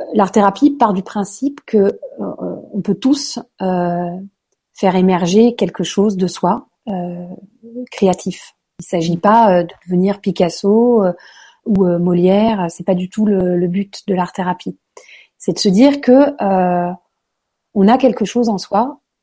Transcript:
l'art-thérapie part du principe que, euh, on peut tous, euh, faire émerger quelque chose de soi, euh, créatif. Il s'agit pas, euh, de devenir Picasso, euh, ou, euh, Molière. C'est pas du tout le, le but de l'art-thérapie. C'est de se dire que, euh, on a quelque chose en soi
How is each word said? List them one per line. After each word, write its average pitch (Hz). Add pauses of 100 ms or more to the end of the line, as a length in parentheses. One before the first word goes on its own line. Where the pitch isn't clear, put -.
(140)
l'art-thérapie 202
part 233
du 190
principe 214
que, - (420)
euh, - (160)
on 208
peut 196
tous, - (220)
euh, 175 (560)
faire 190
émerger 185
quelque 196
chose 202
de 185
soi, 185 (200)
euh, 175 (640)
créatif. - (260)
Il -
s'agit 175
pas, 214
euh, 175
de 170 (120)
devenir 190
Picasso, 208
euh, 180 (540)
ou, 196
euh, 175
Molière. 185
C'est -
pas 190
du 185
tout 214
le, 180
le 180
but 196
de 202
l'art-thérapie. 180 (580)
C'est -
de 156
se 208
dire 269
que, 277
euh, 180 (840)
on 196
a 247
quelque 254
chose 233
en 202
soi 233 (220)